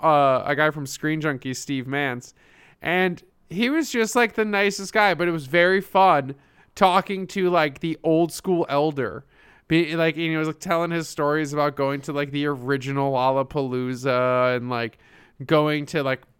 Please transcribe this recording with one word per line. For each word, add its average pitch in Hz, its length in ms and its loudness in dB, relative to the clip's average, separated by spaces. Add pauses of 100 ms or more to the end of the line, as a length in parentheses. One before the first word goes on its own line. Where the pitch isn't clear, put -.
uh, 143 420 4
a 143 120 -2
guy 151 140 2
from 147 140 -6
Screen 156 360 -4
Junkies, 135 380 -4
Steve 131 280 -6
Mance. 135 480 -4 (480)
And 180 400 0 (260)
he 220 220 -2
was 311 180 -2
just, 226 280 -2
like, 233 180 2
the 220 100 0
nicest 202 480 -2
guy, 180 220 4
but 175 140 0
it - 20 2
was 156 160 -6
very 175 340 4
fun 160 540 4 (400)
talking 190 540 2
to, 180 220 0
like, 156 300 2
the 165 220 -4
old 165 300 2
school 175 360 0
elder. 139 560 -2 (440)
Be, 160 280 2
like, 165 200 0
you 165 120 -4
know, 160 40 -2
he 156 60 0
was, 156 100 -2
like, 156 100 -8
telling 170 320 -2
his 165 180 -4
stories 147 440 -2
about 147 240 -2
going 139 260 -2
to, 156 120 -8
like, 143 180 -4
the 143 140 -2
original 139 680 -2
Lollapalooza 127 1400 0
and, 123 140 -6
like, 117 280 -6 (480)
going 151 400 2
to, 151 160 -2
like, 131 200 -2 (180)